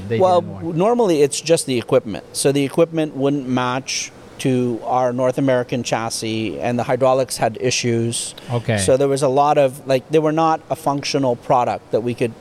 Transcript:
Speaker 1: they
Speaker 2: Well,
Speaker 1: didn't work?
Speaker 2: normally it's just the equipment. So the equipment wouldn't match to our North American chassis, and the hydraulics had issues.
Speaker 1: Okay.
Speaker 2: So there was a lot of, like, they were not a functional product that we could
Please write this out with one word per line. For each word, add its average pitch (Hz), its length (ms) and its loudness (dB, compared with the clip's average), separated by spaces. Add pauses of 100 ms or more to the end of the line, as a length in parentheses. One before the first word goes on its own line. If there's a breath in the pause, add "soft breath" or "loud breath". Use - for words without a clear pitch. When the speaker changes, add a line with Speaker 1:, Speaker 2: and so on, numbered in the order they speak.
Speaker 1:
they 113 100 0
Speaker 2:
Well, 180 220 4
Speaker 1:
didn't 160 260 -10
work? 170 80 -6
Speaker 2:
normally 196 460 2
it's 139 180 2
just 160 260 0
the 131 120 -2
equipment. 110 560 0
So - 180 0
the 139 140 2
equipment 160 500 0
wouldn't 139 320 0
match 127 640 -4 (280)
to 123 460 0
our 127 280 0
North 127 260 0
American 127 420 0
chassis, 110 760 -4
and 120 180 -2
the 120 60 -2
hydraulics 131 540 0
had 110 220 -2
issues. 117 760 -2 (180)
Speaker 1:
Okay. 117 240 -2
Speaker 2:
So 101 180 2
there 139 120 2
was 139 160 0
a 143 40 2 (160)
lot 147 140 4
of, 135 300 0
like, 131 240 0
they 160 80 6
were 151 120 2 (140)
not 160 140 2 (100)
a 139 60 -2
functional 139 600 0
product 120 560 0
that 113 100 2
we 120 120 -2
could 117 280 -2